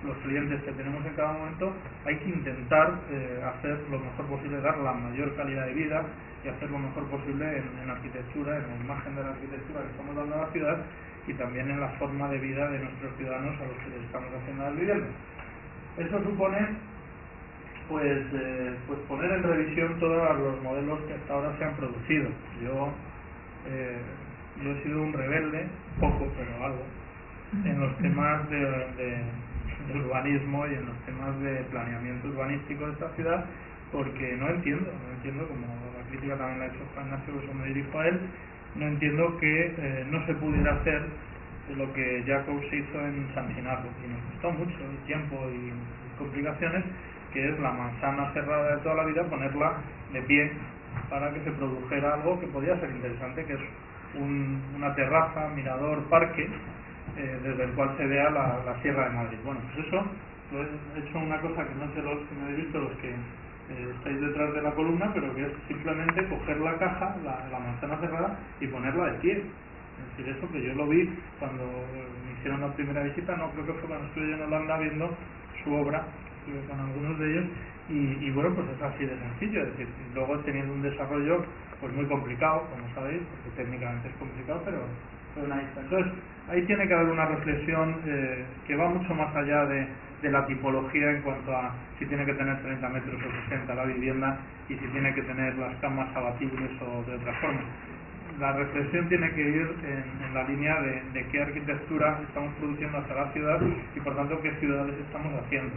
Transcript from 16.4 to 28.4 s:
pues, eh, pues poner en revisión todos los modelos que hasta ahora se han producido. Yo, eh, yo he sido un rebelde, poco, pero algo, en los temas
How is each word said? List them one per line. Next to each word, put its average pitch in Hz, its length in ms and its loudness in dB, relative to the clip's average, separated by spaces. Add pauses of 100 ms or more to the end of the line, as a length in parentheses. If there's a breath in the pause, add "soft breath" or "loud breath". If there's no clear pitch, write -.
pues, 139 460 4
eh, 127 420 -2 (120)
pues 143 200 -2
poner 160 240 2
en 180 120 4
revisión 165 560 4
todos 165 380 6
los 135 240 2
modelos 143 460 0
que - 60 -4
hasta - 200 -4
ahora 147 240 0
se 160 60 0
han 147 120 0
producido. 131 520 2 (340)
Yo, 135 320 0 (760)
eh, 123 320 -4 (600)
yo 139 100 0
he 143 120 -4
sido 151 180 0
un 156 120 2
rebelde, 151 520 0 (340)
poco, - 280 4 (100)
pero 120 280 -4
algo, 135 180 -2 (800)
en 139 160 4
los 135 200 2
temas 151 500 4